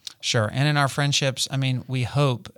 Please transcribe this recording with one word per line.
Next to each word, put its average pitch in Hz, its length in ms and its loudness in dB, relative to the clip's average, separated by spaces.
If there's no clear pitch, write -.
Sure. 107 320 0
And 139 140 2
in 147 100 2
our 143 100 4
friendships, 143 600 0
I 135 80 -4
mean, 131 300 0
we 127 160 -2
hope 131 540 0